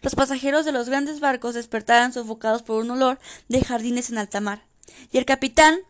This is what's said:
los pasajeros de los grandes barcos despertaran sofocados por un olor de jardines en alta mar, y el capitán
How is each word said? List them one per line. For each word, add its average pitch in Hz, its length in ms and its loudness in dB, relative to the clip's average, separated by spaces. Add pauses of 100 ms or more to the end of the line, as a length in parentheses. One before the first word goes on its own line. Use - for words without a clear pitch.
los 262 140 -4
pasajeros 277 500 0
de 302 80 -2
los 240 160 -4
grandes 285 320 -4
barcos 240 340 -2
despertaran 240 560 0
sofocados 220 520 -4
por 220 180 -4
un 233 100 -6
olor 262 280 0 (280)
de 247 160 2
jardines 240 460 -4
en 233 80 -6
alta 202 240 -4
mar, 208 240 -6 (460)
y 247 80 0
el - 60 -2
capitán 311 540 6 (100)